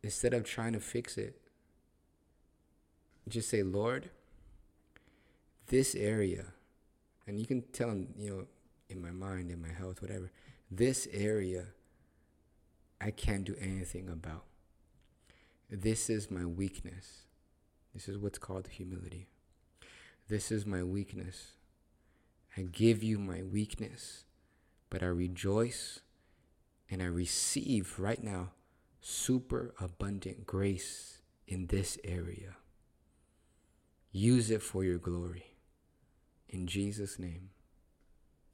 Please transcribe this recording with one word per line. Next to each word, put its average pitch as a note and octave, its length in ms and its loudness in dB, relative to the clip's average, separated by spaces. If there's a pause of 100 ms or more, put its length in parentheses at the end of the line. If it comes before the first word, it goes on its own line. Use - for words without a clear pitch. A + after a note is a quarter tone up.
Instead A#2 300 2
of B2 120 2
trying A#2 280 -2
to A2 80 0
fix - 380 -4
it, G#2+ 200 -6 (1900)
just A2+ 220 -2
say, G#2+ 120 4
"Lord, A2 460 2 (1600)
this C3 280 6
area," G#2 520 2 (800)
and G#2 120 -4
you A2+ 60 -2
can B2+ 160 0 (120)
tell A#2+ 180 0
him, F#2 260 -4
you G#2 140 -6
know, F#2+ 160 -6 (420)
"In F#2 140 -10
my E2+ 80 -8
mind, F#2 400 -6
in F2 100 -6
my E2 120 -6
health, F#2 280 -6
whatever, F#2+ 300 -6 (400)
this B2 420 4
area, G2 540 0 (1300)
I G#2+ 100 0
can't G2 340 2
do F#2 160 -4
anything F#2 480 -4
about. E2 360 -8 (1200)
This A2 400 2
is G#2+ 220 0
my F2 160 -2
weakness." F2+ 800 -4 (680)
This - 160 -10
is G2 80 -4
what's G2+ 220 -2
called F#2+ 300 -6
humility. F2+ 600 -8 (1000)
"This G#2+ 220 0
is G#2+ 140 2
my F#2+ 180 0
weakness." F#2 720 -4 (1000)
I F#2+ 60 -4
give G#2 400 6
you A2 160 4
my F#2 240 -2
weakness, G#2 840 -4 (680)
but F#2 120 0
I F2+ 40 2
rejoice F2+ 920 2 (920)
and F#2 120 0
I F2+ 40 2
receive F2+ 920 2
right A2+ 240 0
now F#2+ 280 -4 (500)
super B2 800 0
abundant G2 680 -4
grace - 720 0 (260)
in F#2 200 -2
this G2 380 2
area. F2+ 520 -4 (1600)
Use A2+ 380 6
it G#2+ 120 4
for F#2+ 220 0
your F2+ 140 4
glory. F2 580 -4 (920)
In F#2 180 -4
Jesus' G2+ 520 -2
name, F2+ 320 -8 (1040)